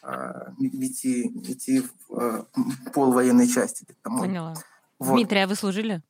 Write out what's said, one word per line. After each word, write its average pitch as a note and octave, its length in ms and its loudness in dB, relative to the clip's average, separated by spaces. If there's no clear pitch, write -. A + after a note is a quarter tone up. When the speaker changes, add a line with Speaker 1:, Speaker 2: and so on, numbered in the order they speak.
Speaker 1:
э, - 560 -10
мети, C3 720 -2
мети - 540 -2
в, - 100 -8
э, A#2 240 -2
пол C3+ 200 4
военной B2 340 6
части». - 380 -2
Там, A#3 160 -4
Speaker 2:
Поняла. F3 340 -4
Speaker 1:
вот. - 160 0
Speaker 2:
Дмитрий, G#3+ 280 2
а F#3+ 40 2
вы G3+ 80 0
служили? G3+ 540 -2